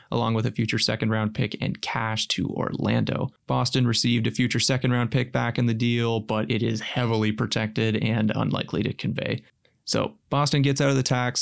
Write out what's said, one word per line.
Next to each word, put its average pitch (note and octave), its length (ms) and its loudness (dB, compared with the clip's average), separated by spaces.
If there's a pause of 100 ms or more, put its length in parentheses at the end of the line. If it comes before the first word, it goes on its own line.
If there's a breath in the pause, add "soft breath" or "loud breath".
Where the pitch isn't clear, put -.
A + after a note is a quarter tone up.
(120)
along A2+ 240 2
with A2 100 2
a A2 60 -2
future G#2+ 260 0
second-round A2 560 0
pick A2+ 260 -2
and - 220 -4
cash A2 460 -2
to - 220 -2
Orlando. - 840 -2 (160)
Boston B2+ 400 2
received A#2 400 2
a G#2+ 40 2
future A#2+ 280 0
second-round B2 500 2
pick B2+ 220 0
back A#2 260 0
in B2 80 2
the A#2 80 2
deal, A#2 460 2
but A2 320 -2
it A2+ 100 0
is A2+ 200 0
heavily A2+ 500 0
protected A2 680 0
and A2 380 2
unlikely - 480 -2
to - 100 -2
convey. - 480 -4 (440 loud breath)
So - 340 -2 (100)
Boston C#3+ 320 2
gets C#3 180 2
out C#3 120 4
of C3+ 40 2
the C3 60 4
tax, B2 400 0